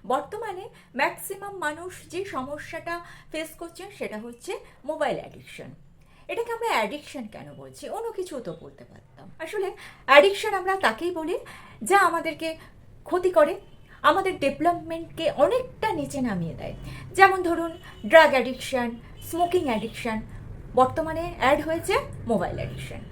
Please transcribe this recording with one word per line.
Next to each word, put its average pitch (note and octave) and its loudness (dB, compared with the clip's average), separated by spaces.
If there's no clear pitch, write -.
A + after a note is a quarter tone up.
বর্তমানে G4 -6
ম্যাক্সিমাম F#4+ -4
মানুষ E4+ -6
যে F4 -6
সমস্যাটা D4+ -8
ফেস D#4+ -6
করছেন E4+ -14
সেটা G#3+ -8
হচ্ছে A#3+ -12
মোবাইল D4 0
অ্যাডিকশন। - -16
এটাকে A#4 -4
আমরা A#4 -2
অ্যাডিকশন B3 -4
কেন D3 -16
বলছি? C3+ -16
অন্য A4+ -6
কিছু F4+ -8
তো F3 -8
বলতে C#3+ -20
পারতাম। - -20
আসলে G4+ -4
অ্যাডিকশন G4 8
আমরা F#4+ 0
তাকেই C#4 0
বলি D#4+ -4
যা F#4+ 6
আমাদেরকে D#4+ -2
ক্ষতি F4+ 2
করে, D#4 6
আমাদের F#4 2
ডেভেলপমেন্টকে E4 -2
অনেকটা A#4 0
নিচে C#4 -6
নামিয়ে E3+ -4
দেয়। - -8
যেমন F#4+ 8
ধরুন E4 0
ড্রাগ D#4 12
অ্যাডিকশন, B3+ -2
স্মোকিং F4 2
অ্যাডিকশন, A3 -4
বর্তমানে D#4+ 2
অ্যাড C4+ 4
হয়েছে E4 0
মোবাইল F3 0
অ্যাডিকশন। - -10